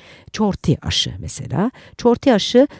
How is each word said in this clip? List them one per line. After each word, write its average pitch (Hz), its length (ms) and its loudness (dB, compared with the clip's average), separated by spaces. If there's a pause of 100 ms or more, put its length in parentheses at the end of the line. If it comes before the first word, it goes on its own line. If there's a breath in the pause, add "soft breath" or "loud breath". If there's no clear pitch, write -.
(340 loud breath)
çorti 202 480 -2
aşı - 380 -6
mesela. - 520 -4 (260 loud breath)
Çorti 240 360 2
aşı 247 340 4 (120 loud breath)